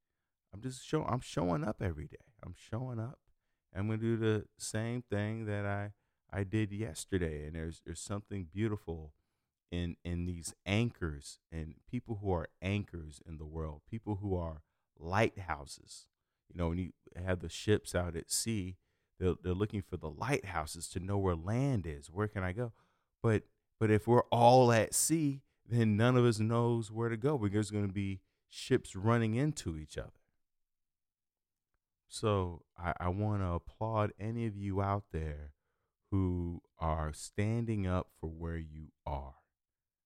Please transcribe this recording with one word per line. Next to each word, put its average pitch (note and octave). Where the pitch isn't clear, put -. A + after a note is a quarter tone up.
I'm G2+
just C3
show-, D#3
I'm B2+
showing E3
up G#3
every D2+
day. -
I'm F2+
showing B2
up. A#2
I'm G2+
gonna A2
do A2+
the A2
same A#2
thing G#2+
that G2+
I, G2+
I G2
did G2+
yesterday. E2+
And D#2
there's, D#2+
there's D#2+
something G2+
beautiful F2+
in, F2
in F2
these F2
anchors F#2+
and D#2+
people A#2+
who G2+
are E2+
anchors F2
in E2
the D2+
world, D#2
people G#2+
who G2+
are E2
lighthouses. F2
You E2+
know, F2
when E2+
you F2+
have F2+
the E2+
ships -
out F2
at -
sea, F#2
they're, F2+
they're F2+
looking G2+
for -
the D#2+
lighthouses E2+
to -
know F#2+
where F#2+
land A2
is. C#2+
Where G2+
can G2+
I F2+
go? A2+
But, A2
but A2
if G#2+
we're A#2+
all A#2+
at A2
sea, D3
then A2
none B2
of A#2+
us A2
knows A#2
where A2+
to A#2
go. C3+
We're G#2+
just G#2
gonna G#2
be G2
ships -
running A2+
into B2+
each D#2
other. -
So F#2+
I, F2
I F2
wanna G2
applaud G#2+
any A2+
of G#2
you G2
out G2
there D2
who F2+
are D#2
standing A2
up F#2
for E2
where E2
you D#2
are, C#2